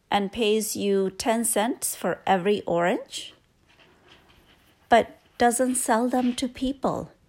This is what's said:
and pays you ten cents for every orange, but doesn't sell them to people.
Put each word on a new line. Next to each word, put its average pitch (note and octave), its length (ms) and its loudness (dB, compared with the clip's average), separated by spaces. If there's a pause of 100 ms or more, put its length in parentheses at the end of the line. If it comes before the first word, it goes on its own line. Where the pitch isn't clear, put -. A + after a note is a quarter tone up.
and G3 220 0
pays G#3+ 440 0
you G3 360 0
ten A3+ 340 -2
cents A3 500 -2
for F3 300 -4
every G3 400 2
orange, F3+ 720 -2 (1500)
but - 300 4 (180)
doesn't B3 380 2
sell A#3+ 340 0
them B3 240 0
to B3+ 140 -4
people. - 640 -6 (180)